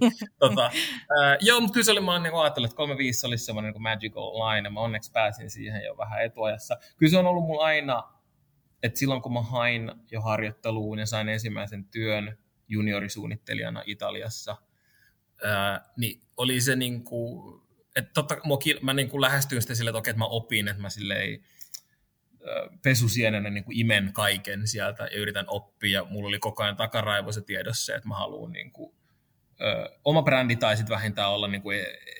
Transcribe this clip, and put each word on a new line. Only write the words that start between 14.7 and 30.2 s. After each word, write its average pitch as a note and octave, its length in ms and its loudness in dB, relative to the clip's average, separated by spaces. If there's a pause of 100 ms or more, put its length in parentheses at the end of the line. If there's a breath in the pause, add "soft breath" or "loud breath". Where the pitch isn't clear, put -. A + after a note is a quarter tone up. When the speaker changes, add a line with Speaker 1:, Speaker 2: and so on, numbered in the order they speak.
Speaker 2:
ää, G2+ 400 0 (120)
niin A#2 240 -4 (160)
oli B2+ 240 2
se B2+ 160 2
niinku, A#2+ 680 -4 (520)
et C3 160 -4
totta, D3 320 -2
mua D3 120 2
ki-, C#3+ 260 2
mä C3+ 120 0
niinku C#3 260 0
lähestyin C3+ 420 2
sitä B2 120 -4
silleen, A#2 180 0
että A2+ 60 -2
okei, A2 120 0
että G#2+ 80 -2
mä A2+ 80 2
opin, A2 420 0
että G2+ 140 -6
mä G2+ 80 -8
silleen, G2+ 500 -4 (1040 loud breath)
ää, - 360 -6
pesusienenä A2 680 4
niinku G2+ 240 -6
imen G#2+ 380 4
kaiken G2+ 560 0
sieltä G#2 360 -4
ja G#2 140 -6
yritän G2+ 300 -2
oppia. G2+ 560 0
Mulla G2+ 240 -8
oli G2+ 100 -2
koko A2 240 -4
ajan G#2 140 -2
takaraivossa G#2+ 640 -2
tiedossa G#2+ 440 -4
se, A2 100 -6
että A2 140 -8
mä G#2+ 60 -6
haluan G2+ 380 -8
niinku, - 420 -14 (640)
ää, A2 280 -2 (160)
oma D3+ 180 6